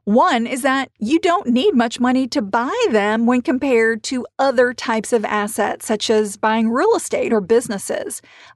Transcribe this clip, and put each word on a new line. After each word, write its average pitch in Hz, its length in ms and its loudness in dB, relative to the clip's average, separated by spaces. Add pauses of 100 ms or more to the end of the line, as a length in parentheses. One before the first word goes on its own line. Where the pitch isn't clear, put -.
One 240 420 2
is 262 160 -6
that 269 360 0
you 254 200 0
don't 359 280 0
need 262 280 2
much 233 240 0
money 254 300 0
to 277 140 -2
buy 240 320 -2 (160)
them 220 340 2
when 247 160 4
compared 226 640 0
to 254 220 -6 (120)
other 247 360 0
types 220 400 -4
of 214 100 0
assets, 208 640 -4
such 220 240 -2
as 214 260 0
buying 220 340 0
real 359 240 2
estate - 380 -2
or 214 80 2
businesses. 220 800 -2 (360)